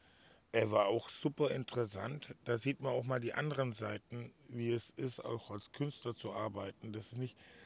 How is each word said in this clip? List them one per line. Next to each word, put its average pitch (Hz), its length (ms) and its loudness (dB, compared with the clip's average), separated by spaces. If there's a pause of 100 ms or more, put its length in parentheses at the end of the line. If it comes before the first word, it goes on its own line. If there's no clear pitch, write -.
(540)
Er 110 160 6
war 104 160 8
auch 113 220 4
super 147 420 2
interessant. 120 800 -2 (120)
Da 117 140 2
sieht 135 220 0
man 131 120 0
auch 123 100 2
mal 127 160 2
die 117 160 -2
anderen 135 380 0
Seiten, 107 600 -6 (160)
wie 120 220 0
es 117 200 0
ist, - 340 -4
auch 117 260 -6
als 104 220 -10
Künstler 143 420 -4
zu 101 180 -8
arbeiten. 101 600 -6
Dass 104 180 -8
es 117 80 -8
nicht 127 180 -4 (300)